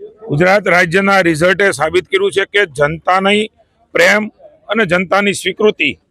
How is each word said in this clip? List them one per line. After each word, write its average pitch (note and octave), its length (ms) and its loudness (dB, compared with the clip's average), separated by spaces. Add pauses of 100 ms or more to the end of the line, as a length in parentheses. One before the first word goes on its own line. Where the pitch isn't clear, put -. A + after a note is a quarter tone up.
(220)
ગુજરાત F#3 440 0
રાજ્યના F#3 540 2
રિઝલ્ટે F3 520 2
સાબિત D#3 340 -2
કર્યું G3 240 -2
છે G3 140 -2
કે G3+ 160 -2 (100)
જનતાની F3+ 720 0 (540)
પ્રેમ F#3+ 280 2 (440)
અને G#3+ 180 -2
જનતાની F#3+ 560 -2
સ્વીકૃતિ F#3+ 480 -2 (220)